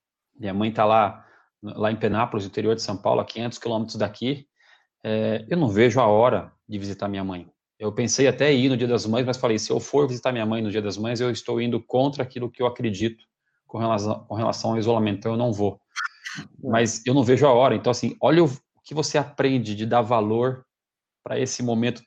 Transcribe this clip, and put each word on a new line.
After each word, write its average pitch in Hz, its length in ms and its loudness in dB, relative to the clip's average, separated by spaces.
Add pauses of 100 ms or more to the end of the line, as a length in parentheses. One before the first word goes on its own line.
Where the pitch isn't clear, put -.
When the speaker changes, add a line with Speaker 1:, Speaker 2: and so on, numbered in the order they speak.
(380)
Speaker 1:
Minha 98 160 -6
mãe 110 180 0
tá 110 120 0
lá, 107 400 2 (400)
lá 104 260 -2
em 113 60 -2
Penápolis, 107 480 -2
interior 107 300 -2
de 113 80 -4
São 101 140 -6
Paulo, 120 240 0
a 117 40 -4
quinhentos 120 340 -8
quilômetros 113 380 -4
daqui. 120 500 -4 (560)
É, 110 460 -2
eu 170 80 0
não 156 120 2
vejo 113 320 4
a 117 60 4
hora 104 460 2 (160)
de 107 100 -8
visitar 101 300 -6
minha 98 160 -6
mãe. 90 260 -10 (280)
Eu 107 140 -4
pensei 123 360 2
até 135 240 4
em 127 140 4
ir - 20 4
no 131 80 2
Dia 120 100 0
das 113 200 0
Mães, 117 180 0
mas 123 120 -2
falei, 113 220 0
"Se - 120 -6
eu 127 100 0
for 139 260 0
visitar 123 260 -4
minha 113 140 -4
mãe 113 160 -2
no 107 80 -4
Dia 104 120 -2
das 101 140 -6
Mães, 113 240 -4
eu 123 100 0
estou 117 300 -4
indo 120 200 -2
contra 135 420 0
aquilo 120 280 -6
que - 120 -6
eu 123 40 2
acredito 113 580 -4 (420)
com - 120 -10
relação, 110 480 -2
com 107 80 -10
relação 113 380 -2
ao 113 60 0
isolamento, 107 400 0
então 113 140 -6
eu 113 60 -2
não 120 140 0
vou." 101 280 -2 (580)
Speaker 2:
É. - 300 -12
Speaker 1:
Mas 113 380 0
eu 127 80 2
não 139 80 6
vejo 123 240 6
a 135 60 6
hora. 120 220 6
Então, 104 160 0
assim, 120 300 -2
olha 160 240 6
o, - 20 6
o - 380 -8
que - 100 -14
você 151 240 -2
aprende 135 560 0
de 107 120 -4
dar 120 160 2
valor 117 600 0 (580)
pra 120 160 -6
esse 127 240 -4
momento 120 440 0